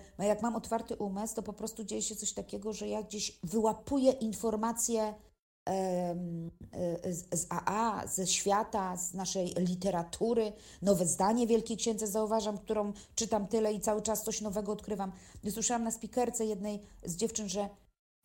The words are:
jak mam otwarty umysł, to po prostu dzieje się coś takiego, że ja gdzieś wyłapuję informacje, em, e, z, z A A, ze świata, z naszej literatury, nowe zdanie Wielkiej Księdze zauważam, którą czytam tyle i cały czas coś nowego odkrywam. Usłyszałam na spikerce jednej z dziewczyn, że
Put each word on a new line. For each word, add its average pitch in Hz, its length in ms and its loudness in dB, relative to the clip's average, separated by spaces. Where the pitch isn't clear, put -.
jak 208 240 2
mam 233 140 0
otwarty 226 400 -2
umysł, 202 380 -4
to 220 80 -4
po 208 100 -8
prostu 220 320 -8
dzieje 214 180 -4
się 214 140 -4
coś 208 160 -4
takiego, 202 400 -6
że 208 160 -6
ja 214 140 -2
gdzieś 208 400 -6
wyłapuję 220 720 4
informacje, 220 1000 0
em, 180 840 0
e, 180 400 -2
z, 170 280 -4
z - 100 -4
A 175 160 -2
A, 214 400 0
ze 190 200 -2
świata, 196 680 2
z - 180 -6
naszej 185 440 -2
literatury, 185 920 2
nowe 180 240 6
zdanie 220 400 4
Wielkiej 220 300 4
Księdze 220 300 0
zauważam, 214 520 2
którą 208 340 0
czytam 208 320 2
tyle 220 260 2
i 208 80 -2
cały 214 220 2
czas 214 200 0
coś 220 180 -2
nowego 208 320 -2
odkrywam. 196 400 -4
Usłyszałam 226 400 0
na 226 60 0
spikerce 240 540 0
jednej 208 380 -4
z 170 120 -6
dziewczyn, 220 320 -2
że 202 200 0